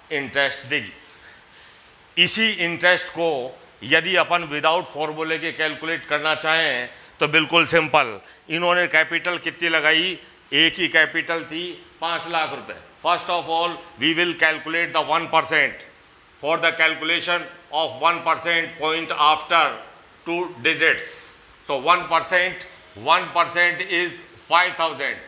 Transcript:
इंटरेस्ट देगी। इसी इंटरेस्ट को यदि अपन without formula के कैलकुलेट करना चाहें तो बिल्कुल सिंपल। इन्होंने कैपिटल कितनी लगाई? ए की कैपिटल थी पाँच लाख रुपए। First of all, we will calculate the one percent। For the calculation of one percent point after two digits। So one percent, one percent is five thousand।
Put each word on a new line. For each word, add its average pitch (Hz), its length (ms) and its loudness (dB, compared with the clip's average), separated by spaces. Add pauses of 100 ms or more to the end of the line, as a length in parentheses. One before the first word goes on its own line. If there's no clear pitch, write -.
(120)
इंटरेस्ट 139 580 -2
देगी। - 1500 -8
इसी 220 260 0 (160)
इंटरेस्ट 170 440 0
को 165 200 -2 (540)
यदि 165 320 2
अपन 170 360 0
without 160 440 0
formula 156 440 -4
के 160 120 -6
कैलकुलेट 156 540 -6
करना 151 300 -2
चाहें 156 540 0 (300)
तो 151 80 2
बिल्कुल 156 400 4
सिंपल। 143 520 2 (300)
इन्होंने 175 380 2
कैपिटल 160 500 0
कितनी 156 320 -4
लगाई? 160 500 2 (340)
ए 160 220 4
की 180 140 0
कैपिटल 160 560 0
थी 160 200 -8 (360)
पाँच 165 260 -4
लाख 165 240 -2
रुपए। 107 240 -12 (280)
First 170 260 0
of 170 200 -2
all, 165 220 0 (280)
we 151 140 2
will 170 220 0
calculate 160 580 0
the 165 80 2
one 156 280 0
percent। 156 580 2 (560)
For 156 140 0
the 165 160 2
calculation 160 680 0 (280)
of 147 300 -4
one 165 220 2
percent 165 560 0
point 160 320 -2 (140)
after 156 340 4 (640)
two 170 140 -2 (220)
digits। 151 680 0 (360)
So 143 140 -2
one 170 300 2
percent, 180 560 0 (300)
one 160 340 0
percent 175 520 0
is 180 440 -2 (220)
five 175 280 4
thousand। 139 420 -4 (100)